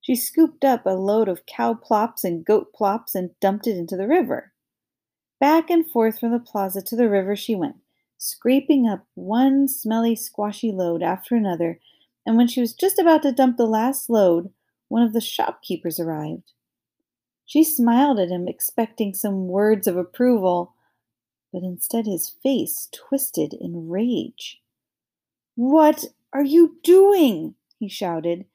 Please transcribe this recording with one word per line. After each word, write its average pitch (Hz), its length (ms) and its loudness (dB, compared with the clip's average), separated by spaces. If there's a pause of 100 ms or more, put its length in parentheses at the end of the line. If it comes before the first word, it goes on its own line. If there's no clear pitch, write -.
She 254 160 -2
scooped - 480 0
up 247 200 0
a 190 40 0
load 196 400 0
of 175 160 -8
cow 233 280 -4
plops 226 520 -2
and 170 180 -4
goat - 300 2
plops 208 420 -4
and 180 240 -6
dumped 202 260 -2
it 214 120 -2
into 170 180 -8
the 190 120 -6
river. - 440 -2 (880)
Back 320 300 2
and 330 200 2
forth 220 300 0
from 233 120 -2
the 240 80 -2
plaza 196 420 -6
to 220 160 -8
the 240 120 2
river 196 280 0
she 220 180 -4
went, 170 220 -6 (400)
scraping 269 680 0
up 202 280 -4
one 262 560 0
smelly, 226 460 -2
squashy 208 580 -6
load 170 280 -2
after 180 340 -4
another, 170 440 -2 (460)
and 226 100 0
when 240 140 4
she 247 100 -4
was 240 140 -2
just - 260 0
about 320 240 4
to 285 80 2
dump 247 240 2
the 240 100 2
last 226 440 -2
load, 185 420 2 (360)
one 226 140 0
of 226 120 2
the 233 60 0
shopkeepers - 800 -6
arrived. 160 540 -8 (880)
She 311 200 2
smiled 247 560 2
at 180 100 0
him, 180 180 -6
expecting 220 680 -6
some 190 320 -4
words 202 400 0
of 175 100 -2
approval, 185 800 0 (760)
but 180 120 -10
instead 185 420 -6
his 190 240 -6
face - 640 -4
twisted - 640 -6
in 170 360 -12
rage. 214 720 -6 (960)
"What 302 500 4 (260)
are 277 120 0
you 311 400 4
doing?" 339 720 4 (240)
he 214 100 -6
shouted. 170 640 -4